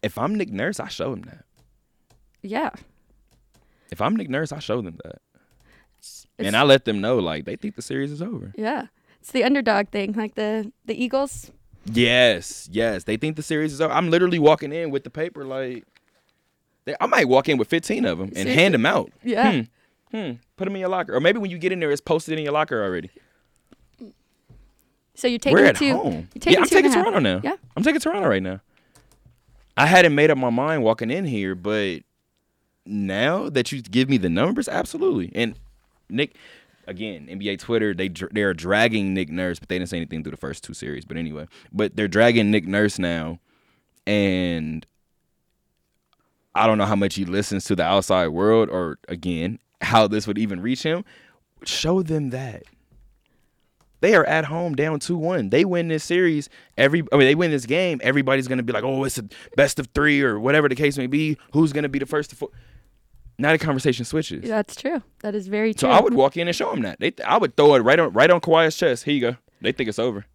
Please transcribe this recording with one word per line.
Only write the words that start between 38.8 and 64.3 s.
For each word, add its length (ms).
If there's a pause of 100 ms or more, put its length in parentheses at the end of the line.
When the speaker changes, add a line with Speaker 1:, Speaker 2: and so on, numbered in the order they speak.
Speaker 1:
Nick 160
Nurse, 300
but 100
they 100
didn't 120
say 80
anything 240
through 80
the 80
first 260
two 80
series. 320
But 120
anyway, 300 (260)
but 240
they're 120
dragging 420
Nick 160
Nurse 320
now, 420 (680)
and 800 (1700)
I 120
don't 120
know 80
how 100
much 200
he 80
listens 420
to 100
the 80
outside 440
world 420
or, 280 (100)
again, 500 (220)
how 280
this 180
would 120
even 220
reach 220
him. 220 (600)
Show 380
them 280
that. 320 (1400)
They 140
are 120
at 200
home 300
down 240
two 160
one. 340
They 140
win 240
this 160
series, 440 (280)
every, 260 (100)
I 40
mean, 100
they 80
win 160
this 160
game, 360
everybody's 460
gonna 140
be 100
like, 120
"Oh, 200
it's 140
a 60 (320)
best 240
of 120
three," 300
or 160
whatever 300
the 80
case 200
may 120
be. 280 (160)
Who's 200
gonna 160
be 100
the 80
first 240
to 60
fo-, 160 (880)
now 100
the 80
conversation 460
switches. 440